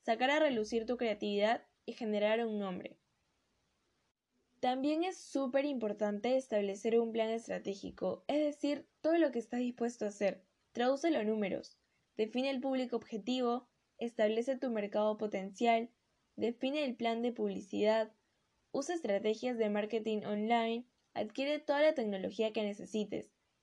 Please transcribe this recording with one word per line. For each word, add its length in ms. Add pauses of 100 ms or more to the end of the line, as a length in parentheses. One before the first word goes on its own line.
sacar 300
a 80
relucir 480
tu 100
creatividad 680 (180)
y 80
generar 520
un 120
nombre. 400 (1600)
También 440
es 140
súper 480
importante 720
establecer 600
un 120
plan 180
estratégico, 1000
es 160
decir, 440 (140)
todo 160
lo 140
que 80
estás 200
dispuesto 460
a 20
hacer. 360 (280)
Tradúcelo 480
a 40
números. 540 (400)
Define 320
el 120
público 340
objetivo, 720 (320)
establece 580
tu 140
mercado 460
potencial, 760 (440)
define 500
el 100
plan 260
de 100
publicidad, 800 (600)
usa 240
estrategias 600
de 120
marketing 540
online, 640 (260)
adquiere 460
toda 220
la 120
tecnología 600
que 100
necesites, 680 (320)